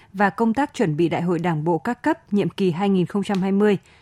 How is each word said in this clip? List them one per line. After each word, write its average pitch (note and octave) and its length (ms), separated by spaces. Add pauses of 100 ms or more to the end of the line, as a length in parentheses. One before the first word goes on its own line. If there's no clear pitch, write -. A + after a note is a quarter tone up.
(140)
và G3 160
công A3+ 240
tác C#4+ 200
chuẩn D#3 240
bị E3+ 120
Đại D#3 120
hội E3+ 180
Đảng E3 240
bộ E3+ 140
các A#3+ 260
cấp D#4+ 300
nhiệm G3 160
kỳ F#3 220
hai F#3+ 180
nghìn F#3 160
không G3+ 180
trăm G3 180
hai G3 100
mươi, G3+ 260 (240)